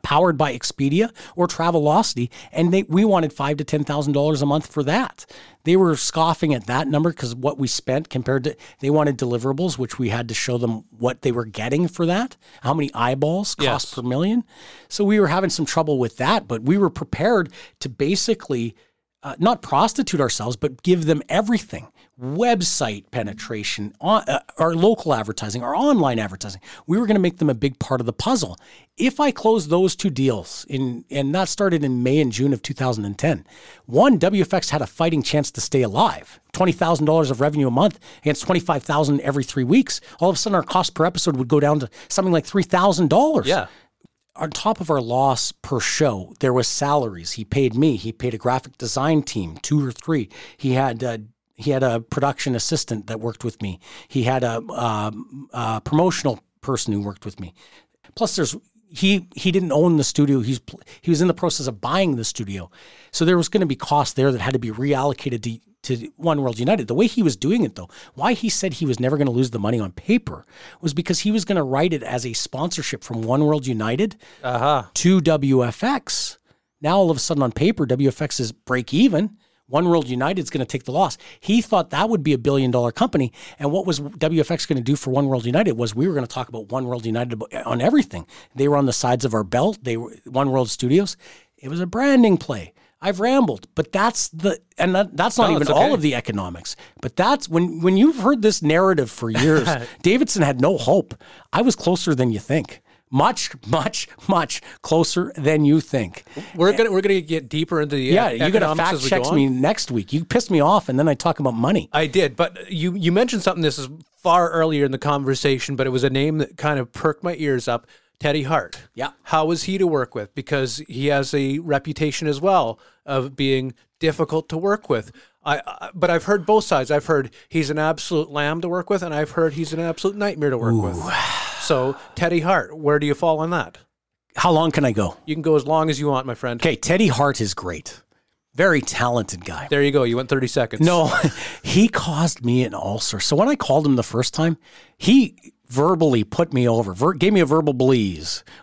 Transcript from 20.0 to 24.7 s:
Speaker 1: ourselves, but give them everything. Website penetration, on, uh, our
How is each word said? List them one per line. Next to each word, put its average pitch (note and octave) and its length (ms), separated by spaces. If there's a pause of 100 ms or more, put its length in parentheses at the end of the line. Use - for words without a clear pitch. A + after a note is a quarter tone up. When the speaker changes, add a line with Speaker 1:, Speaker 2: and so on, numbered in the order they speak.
Speaker 1:
ourselves, A#2+ 360
but C3 260
give F3+ 240
them D3+ 240
everything. G3+ 560 (340)
Website D3+ 920
penetration, G#2 880
on, G#3+ 280
uh, C3+ 100 (180)
our E3 160